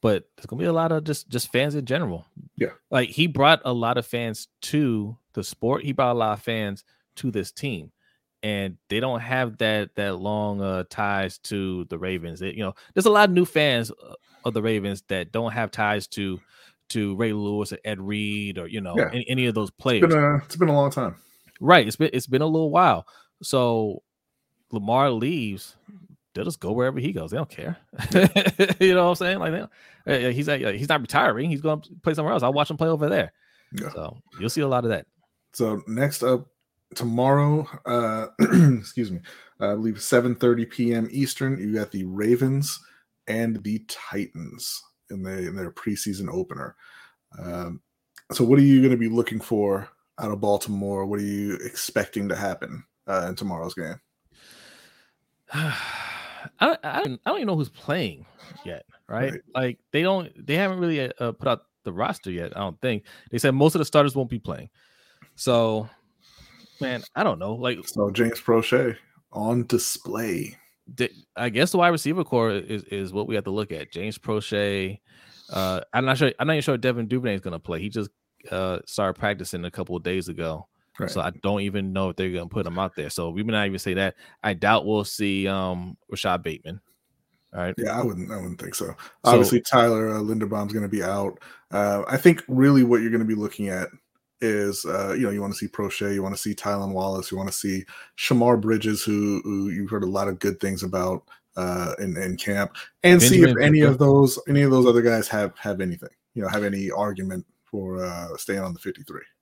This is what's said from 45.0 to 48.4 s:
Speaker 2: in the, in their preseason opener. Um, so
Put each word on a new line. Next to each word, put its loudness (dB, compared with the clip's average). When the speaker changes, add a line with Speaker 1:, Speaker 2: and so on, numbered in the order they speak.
Speaker 2:
in -10
the, -8
in -10
their -8
preseason -6
opener. -8
Um, -10
so 2